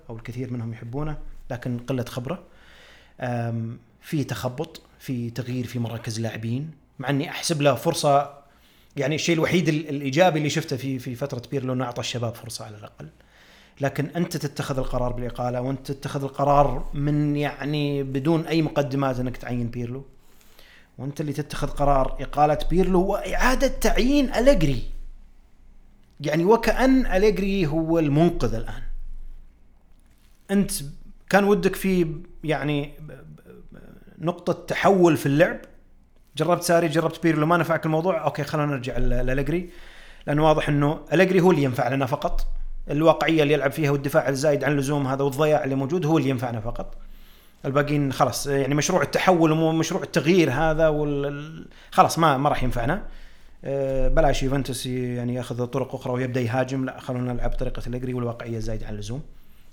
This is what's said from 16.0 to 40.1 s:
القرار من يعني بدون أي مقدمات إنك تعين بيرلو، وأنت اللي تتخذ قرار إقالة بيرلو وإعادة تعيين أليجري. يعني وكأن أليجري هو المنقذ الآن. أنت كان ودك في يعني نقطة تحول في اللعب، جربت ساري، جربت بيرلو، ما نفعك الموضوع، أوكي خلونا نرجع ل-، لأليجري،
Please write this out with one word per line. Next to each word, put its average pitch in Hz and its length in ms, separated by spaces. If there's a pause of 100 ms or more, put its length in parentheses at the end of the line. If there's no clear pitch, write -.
القرار 143 720
من 147 420
يعني 143 680
بدون 139 380
أي 160 200
مقدمات 139 580
إنك 127 180
تعين 120 300
بيرلو، 123 380 (920)
وأنت 143 240
اللي 147 120
تتخذ 147 340
قرار 139 520
إقالة 147 400 (100)
بيرلو 185 320
وإعادة 226 640
تعيين 254 640
أليجري. 170 500 (1400)
يعني 156 260
وكأن 226 600
أليجري 196 640
هو 160 320
المنقذ 143 540
الآن. - 280 (1700)
أنت 196 200 (580)
كان 196 140
ودك 190 320
في 175 460 (220)
يعني 143 500 (1300)
نقطة 170 340
تحول 175 640
في - 80
اللعب، 160 320 (800)
جربت 165 260
ساري، 170 240
جربت 160 360
بيرلو، 156 220
ما 170 120
نفعك 160 280
الموضوع، 160 380
أوكي 151 200
خلونا 147 280
نرجع 120 260
ل-، 123 120
لأليجري، 131 600 (580)